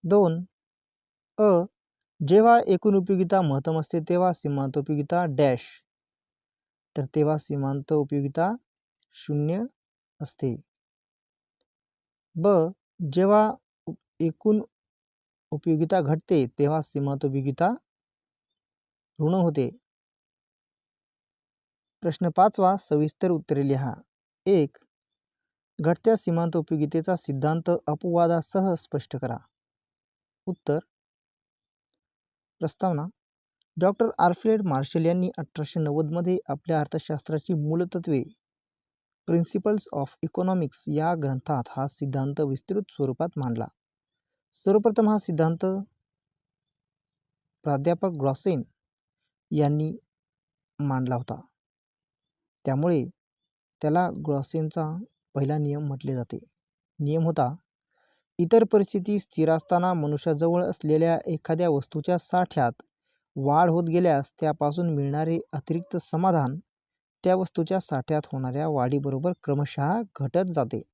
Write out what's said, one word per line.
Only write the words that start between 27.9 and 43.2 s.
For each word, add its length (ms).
स्पष्ट 420
करा. 220
उत्तर, 320
प्रस्तावना, 460
डॉक्टर 280
आल्फ्रेड 420
मार्शल 440
यांनी 320
अठराशे 420
नव्वदमध्ये 580
आपल्या 320
अर्थशास्त्राची 720
मूलतत्त्वे, 720
Principles 720
of 80
Economics 600
या 360
ग्रंथात 460
हा 180
सिद्धांत 540
विस्तृत 480
स्वरूपात 380